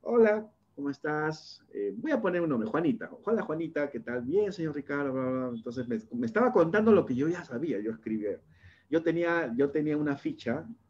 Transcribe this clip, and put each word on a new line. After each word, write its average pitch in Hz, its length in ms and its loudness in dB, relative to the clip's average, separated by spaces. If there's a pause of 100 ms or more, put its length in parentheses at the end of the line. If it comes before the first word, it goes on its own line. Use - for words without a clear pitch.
"Hola, 220 500 4 (240)
¿cómo 143 140 -4
estás?". 151 720 -4 (100)
Eh, 101 240 -4
voy 302 140 -2
a 240 100 2
poner 180 200 0
un 165 80 0
nombre, 113 200 0
Juanita. 135 400 0 (160)
"Hola, 214 180 0
Juanita, 156 460 -4
¿qué 113 120 -8
tal?". 120 220 -6
"Bien, 190 280 0
señor 160 240 -4
Ricardo, 143 380 -4
bla, 131 100 -2
bla, 127 260 -2
bla". 120 80 -8
Entonces 120 300 -6
me, 117 100 -2 (160)
me 120 120 -2
estaba 117 260 2
contando 208 400 4
lo 180 140 8
que 127 100 -2
yo 139 140 0
ya 175 140 -4
sabía, 123 360 -4
yo 110 120 -4
escribía. 107 480 -4 (500)
Yo 160 120 2
tenía, 170 560 0
yo 139 140 4
tenía 151 260 0
una 147 180 0
ficha 147 520 -4 (220)